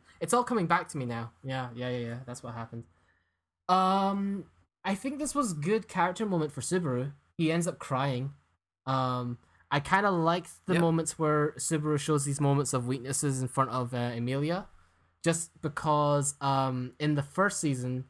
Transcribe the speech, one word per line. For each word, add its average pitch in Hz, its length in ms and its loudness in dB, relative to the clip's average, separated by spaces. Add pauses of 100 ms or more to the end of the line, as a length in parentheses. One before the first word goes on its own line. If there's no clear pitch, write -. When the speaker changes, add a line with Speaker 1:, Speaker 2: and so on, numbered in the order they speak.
(220)
Speaker 1:
It's 165 120 -2
all 247 120 4
coming 220 200 0
back 165 240 2
to - 80 -8
me 131 80 -4
now. 117 280 -6 (100)
Yeah, 131 320 -6
yeah, 123 140 -4
yeah, 120 180 -4
yeah. 117 180 -8
That's 123 160 -12
what 120 120 -12
happened. 117 320 -10 (800)
Um, 196 800 2 (400)
I 190 100 0
think 269 240 -6
this 294 160 -4
was 262 160 0
good 175 380 -2
character 185 360 0
moment 165 280 0
for - 80 -8
Subaru. 143 500 -2 (260)
He 160 140 2
ends 170 160 0
up - 120 -6
crying. 135 540 -2 (520)
Um, 127 540 -2 (320)
I 143 80 2
kinda 196 320 4
liked 170 540 0
the 185 100 2
Speaker 2:
Yep. 170 60 6
Speaker 1:
moments 165 380 2
where 151 380 4
Subaru 151 420 0
shows 147 260 2
these 139 140 -2
moments 139 340 2
of 123 140 0
weaknesses 131 540 -2
in 127 80 -2
front 131 220 2
of, 123 220 -2
uh, 123 40 -2
Emilia, 131 720 -2 (560)
just - 380 0
because, 147 800 2
um, 131 580 0
in 151 160 2
the 143 80 0
first 196 360 0
season, 127 500 -2